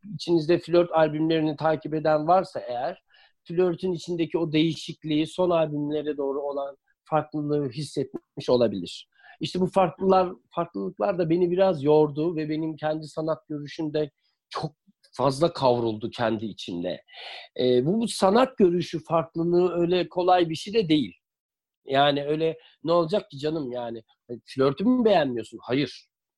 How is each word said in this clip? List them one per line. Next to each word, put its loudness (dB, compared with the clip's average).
içinizde 0
flört 2
albümlerini 2
takip -2
eden 0
varsa 2
eğer, -8
flörtün -2
içindeki -4
o -2
değişikliği, -2
son -2
albümlere -2
doğru -4
olan -8
farklılığı -2
hissetmiş -8
olabilir. 0
İşte -4
bu 2
farklılar, 2
farklılıklar -4
da 0
beni 2
biraz 2
yordu 2
ve -4
benim -4
kendi -6
sanat -6
görüşümde -6
çok -8
fazla 0
kavruldu 0
kendi -2
içinde. -8
Ee, 4
bu, 2
bu 0
sanat 4
görüşü 2
farklılığı 0
öyle 0
kolay 2
bir -6
şey -8
de 2
değil. 2
Yani 2
öyle -2
ne 0
olacak 0
ki -16
canım -4
yani? -8
Flörtümü 0
mü 2
beğenmiyorsun? 0
Hayır. -4